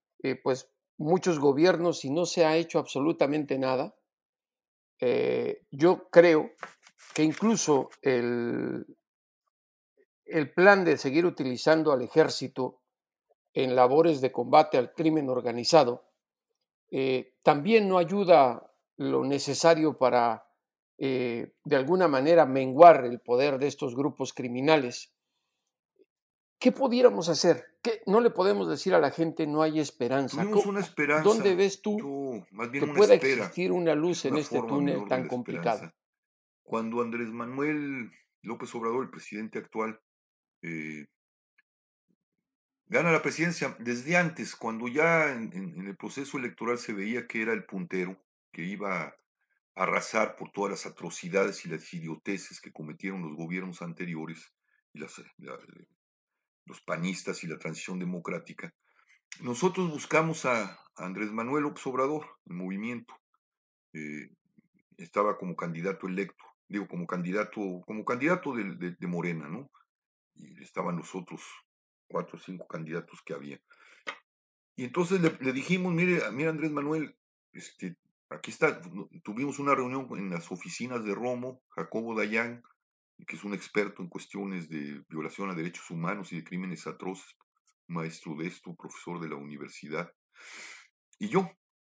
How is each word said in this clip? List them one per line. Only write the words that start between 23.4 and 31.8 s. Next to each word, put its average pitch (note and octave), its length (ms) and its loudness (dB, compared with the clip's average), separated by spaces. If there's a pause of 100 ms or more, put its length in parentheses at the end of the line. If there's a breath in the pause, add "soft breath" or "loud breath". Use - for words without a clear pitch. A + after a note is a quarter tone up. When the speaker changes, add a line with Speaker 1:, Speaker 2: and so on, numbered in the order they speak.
Speaker 1:
de C#3 100 0
estos C3+ 260 -4
grupos C3 380 -2
criminales. B2+ 840 0 (1500)
¿Qué B3+ 120 4
pudiéramos A#3 560 4
hacer? E3 560 2
¿Qué, A3+ 220 -2
no G#3 160 4
le A#3 80 6
podemos F#3+ 400 0
decir D#3+ 240 -2
a F3 60 8
la C#3+ 120 4
gente, E3 360 -2
"No D3+ 160 2
hay D#3 180 0
esperanza"? C3 560 -2
Speaker 2:
Tuvimos G3+ 240 2
Speaker 1:
¿Cómo, G3 80 0
Speaker 2:
una G3 100 -2
esperanza, D3+ 440 0
Speaker 1:
dónde G3+ 300 4
ves F#3+ 280 0